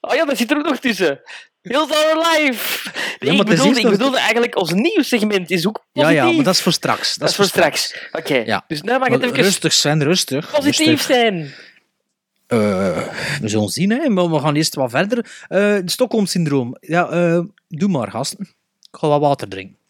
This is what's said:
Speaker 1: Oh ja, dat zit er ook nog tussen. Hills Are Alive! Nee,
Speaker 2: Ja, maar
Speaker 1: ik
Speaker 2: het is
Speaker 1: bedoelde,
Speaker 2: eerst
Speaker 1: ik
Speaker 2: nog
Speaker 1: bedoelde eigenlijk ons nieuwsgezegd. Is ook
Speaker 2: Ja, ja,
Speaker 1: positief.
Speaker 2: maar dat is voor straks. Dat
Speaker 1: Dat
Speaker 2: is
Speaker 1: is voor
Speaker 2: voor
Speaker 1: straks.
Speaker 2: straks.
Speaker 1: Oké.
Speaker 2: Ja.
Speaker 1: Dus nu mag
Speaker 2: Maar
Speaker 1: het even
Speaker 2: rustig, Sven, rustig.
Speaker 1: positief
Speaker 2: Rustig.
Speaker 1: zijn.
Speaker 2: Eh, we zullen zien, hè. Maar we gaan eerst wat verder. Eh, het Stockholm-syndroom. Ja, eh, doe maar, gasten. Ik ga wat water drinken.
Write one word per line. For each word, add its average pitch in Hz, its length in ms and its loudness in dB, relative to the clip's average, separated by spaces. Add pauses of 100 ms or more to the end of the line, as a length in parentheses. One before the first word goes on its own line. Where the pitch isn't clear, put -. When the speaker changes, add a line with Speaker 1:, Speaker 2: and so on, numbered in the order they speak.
Speaker 1:
Oh - 140 -2
ja, 311 100 2
dat 277 120 -2
zit 226 140 -2
er 294 60 2
ook 302 80 -2
nog 277 140 -2
tussen. 185 420 0 (400)
Hills 269 300 -2
Are 311 340 2
Alive! 302 640 -2 (300)
Nee, - 0 -
Speaker 2:
Ja, - 0 -
maar 151 140 0
Speaker 1:
ik 185 40 4
Speaker 2:
het - 20 6
is 196 100 4
Speaker 1:
bedoelde, - 180 4
Speaker 2:
eerst 247 100 4
Speaker 1:
ik 220 60 0
Speaker 2:
nog 226 80 4
Speaker 1:
bedoelde 254 260 2
eigenlijk 233 380 0
ons 170 180 0
nieuwsgezegd. 214 760 0
Is 175 160 0
ook - 260 -6
Speaker 2:
Ja, - 160 2
ja, 151 100 4
Speaker 1:
positief. 339 160 2
Speaker 2:
maar 294 100 2
dat 180 80 2
is - 80 2
voor 180 100 0
straks. - 380 -2
Dat - 100 -6
Speaker 1:
Dat 151 100 -2
Speaker 2:
is - 0 -
Speaker 1:
is - 60 -2
voor 202 100 4 (180)
Speaker 2:
voor 147 80 2
Speaker 1:
straks. - 120 -4
Speaker 2:
straks. - 480 -10
Speaker 1:
Oké. 135 60 2
Speaker 2:
Ja. 110 300 -2
Speaker 1:
Dus 151 140 -8
nu 202 100 -4
mag 262 80 0
Speaker 2:
Maar 254 120 0
Speaker 1:
het 180 120 0
even 240 120 -2
Speaker 2:
rustig, 180 380 2
Sven, 151 300 2
rustig. 147 480 -2
Speaker 1:
positief 294 360 2
Speaker 2:
Rustig. 311 140 4
Speaker 1:
zijn. 202 520 0 (920)
Speaker 2:
Eh, 120 100 0 (840)
we 107 60 -4
zullen 104 220 0
zien, 196 200 -2
hè. 269 200 0
Maar 180 220 2
we 156 80 2
gaan 147 160 0
eerst 151 200 -2
wat 131 160 -2
verder. 202 560 -4
Eh, 202 260 2
het 180 180 -2
Stockholm-syndroom. 156 880 0
Ja, 160 300 0
eh, 170 300 2 (280)
doe 180 220 -2
maar, 123 220 -2
gasten. 139 340 -6 (460)
Ik - 80 -20
ga 160 80 0
wat 147 140 4
water 139 260 0
drinken. 95 300 -12 (120)